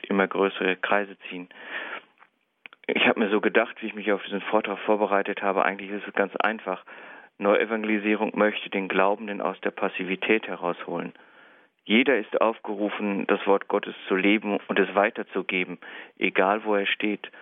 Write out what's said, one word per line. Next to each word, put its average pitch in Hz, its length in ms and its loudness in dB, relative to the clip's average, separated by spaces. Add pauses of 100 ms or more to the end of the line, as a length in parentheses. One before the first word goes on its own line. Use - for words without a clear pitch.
immer 98 200 2
größere 95 480 0
Kreise 101 400 -2 (140)
ziehen. 90 180 -10 (1400)
Ich - 200 2
habe - 140 2
mir 101 100 0
so 104 100 4
gedacht, 110 400 2
wie 113 60 -6
ich 107 80 -8
mich 104 180 -2
auf 95 120 0
diesen 101 180 -6
Vortrag 107 380 0
vorbereitet 101 600 2
habe, 98 220 2
eigentlich 98 260 -2
ist 104 160 -8
es 101 60 -10
ganz 98 240 0
einfach. 104 480 -2 (540)
Neuevangelisierung 107 960 2
möchte 104 340 2
den 95 200 -2
Glaubenden 101 520 0
aus 92 220 -4
der 101 80 -2
Passivität 95 760 -2
herausholen. 87 680 -6 (680)
Jeder 120 340 4
ist - 200 -2
aufgerufen, 104 880 0
das - 200 0
Wort 98 220 4
Gottes 95 260 -2 (140)
zu 101 60 0
leben 101 440 2 (100)
und 101 100 0
es 95 160 2
weiterzugeben, 95 840 0 (400)
egal 101 460 2
wo 107 100 2
er 98 120 2
steht. - 440 -2 (120)